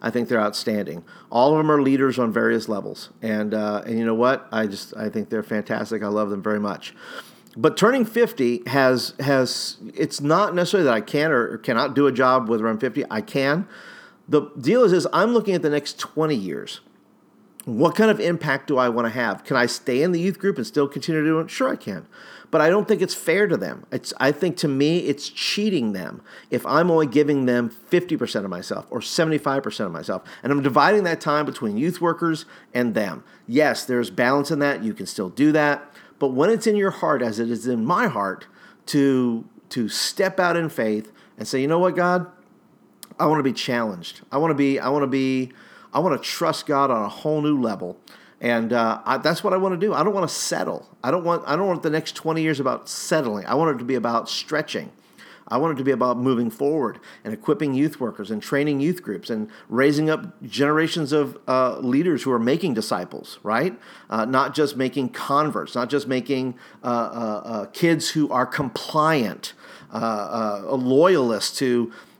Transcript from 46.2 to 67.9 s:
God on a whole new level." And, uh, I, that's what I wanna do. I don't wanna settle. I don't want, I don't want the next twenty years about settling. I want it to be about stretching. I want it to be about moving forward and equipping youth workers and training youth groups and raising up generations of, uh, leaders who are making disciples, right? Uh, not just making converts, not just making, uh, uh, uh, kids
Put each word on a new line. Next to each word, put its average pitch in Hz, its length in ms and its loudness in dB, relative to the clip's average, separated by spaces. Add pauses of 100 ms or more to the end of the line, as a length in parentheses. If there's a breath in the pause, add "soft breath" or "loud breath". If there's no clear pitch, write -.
God 139 240 2
on 113 100 0
a 104 80 -4
whole 151 320 -2
new 147 180 2
level." 98 380 -4 (420 loud breath)
And, 117 340 0
uh, 113 320 0
I, 131 140 0
that's 156 220 0
what 190 120 0
I 185 40 2
wanna 190 200 0
do. 196 160 0
I 139 100 2
don't 202 100 0
wanna 185 140 0
settle. - 640 -6 (120)
I 127 100 -2
don't 175 120 0
want, 170 220 0
I 147 100 0
don't 196 120 0
want 170 140 -2
the 160 80 -2
next 156 240 -2
twenty 160 280 -2
years 156 180 0
about 131 300 -2
settling. 113 560 -2
I - 100 -2
want 151 200 2
it 117 40 -8
to 117 60 -10
be 131 100 0
about 117 340 -2
stretching. - 640 -6 (560 loud breath)
I 117 100 0
want 156 160 0
it 131 40 -6
to 135 60 -4
be 135 80 2
about 123 260 2
moving 123 320 2
forward 143 500 -2 (240 loud breath)
and 107 100 -8
equipping 143 400 -2
youth 147 260 0
workers 107 320 -6
and 107 100 -6
training 143 380 -2
youth 175 220 -2
groups 98 280 -8
and 107 200 -6 (200 loud breath)
raising 147 400 2
up - 320 -4
generations 151 720 0
of, 143 240 0 (100)
uh, 127 320 2
leaders 139 440 2
who 135 80 0
are 120 80 2
making 143 340 0
disciples, - 720 -6
right? 123 340 0 (320 loud breath)
Uh, 110 160 0
not 131 280 2
just 147 240 2
making 131 320 -2
converts, 139 680 -2
not 123 140 -2
just 139 180 -2
making, 131 480 -2 (280 loud breath)
uh, 123 40 -6
uh, 117 580 -2
uh, 107 220 -6
kids 165 440 2